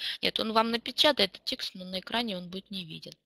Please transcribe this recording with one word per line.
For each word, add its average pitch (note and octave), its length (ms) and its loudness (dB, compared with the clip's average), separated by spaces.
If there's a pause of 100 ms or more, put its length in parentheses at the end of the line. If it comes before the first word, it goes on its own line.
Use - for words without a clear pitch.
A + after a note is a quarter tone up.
(200)
нет, - 200 2
он A3 120 -2
вам A3+ 200 4
напечатает A#3 720 4
текст, - 300 -4
но F#3 100 -12
на F#3 160 -6
экране A3 360 -2
он F3+ 120 -8
будет F#3+ 220 -10
не F#3+ 140 -8
виден. D#3+ 280 -12 (140)